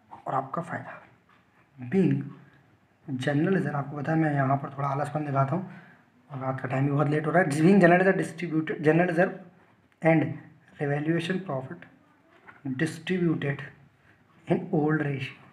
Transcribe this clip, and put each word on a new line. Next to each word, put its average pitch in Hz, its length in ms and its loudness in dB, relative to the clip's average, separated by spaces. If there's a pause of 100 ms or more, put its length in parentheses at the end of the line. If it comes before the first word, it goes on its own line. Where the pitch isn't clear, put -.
(280)
और 170 60 -4
आपका - 280 -4
फ़ायदा। - 400 -12 (760)
बीइंग 139 460 0 (840)
general 147 480 0
रिजर्व, 143 220 -2
आपको 143 200 -8
पता 147 140 -4
है 156 60 2
मैं 156 160 2
यहाँ 139 240 2
पर 147 120 -8
थोड़ा 139 180 -6
आलसपन 147 380 -4
दिखाता 135 300 0
हूँ 190 160 -6 (580)
और 135 100 -12
रात 131 220 -4
का - 60 -6
टाइम 135 180 0
भी 143 60 2
बहुत 143 180 2
late 151 180 0
हो 147 40 0
रहा 170 120 6
है। 151 80 -2
Being 160 280 6
general 175 220 8
reserve 190 160 4
distributed, 156 640 -4
general 165 260 4
reserve 175 220 2 (680)
and 160 260 4 (540)
revaluation 165 640 -2
profit 131 420 -10 (920)
distributed 156 840 -2 (840)
in 175 160 0 (100)
old 151 280 2
ratio। 139 340 -6 (180)